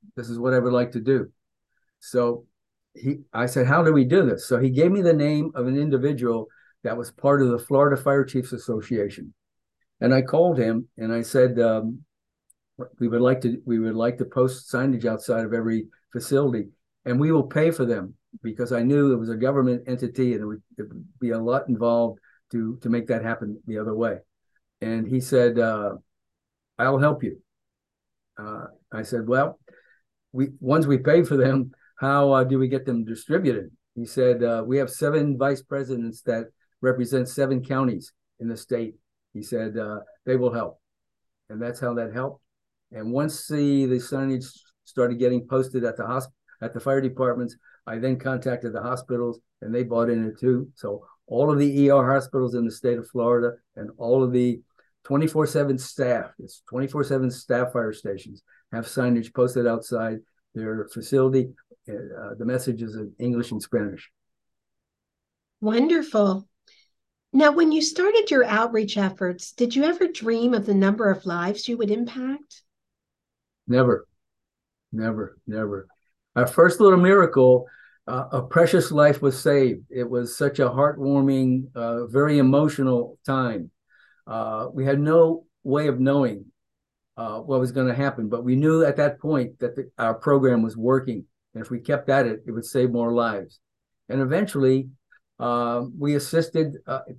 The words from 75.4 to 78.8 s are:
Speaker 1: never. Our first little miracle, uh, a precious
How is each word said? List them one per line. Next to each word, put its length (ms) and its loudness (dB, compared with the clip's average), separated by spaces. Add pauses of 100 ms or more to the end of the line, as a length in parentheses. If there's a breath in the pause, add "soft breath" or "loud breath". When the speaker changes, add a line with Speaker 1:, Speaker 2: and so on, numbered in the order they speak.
Speaker 1:
never. 400 -8 (480)
Our 120 2
first 320 4
little 200 8
miracle, 640 6 (420 loud breath)
uh, 240 -6
a 100 -2
precious 500 4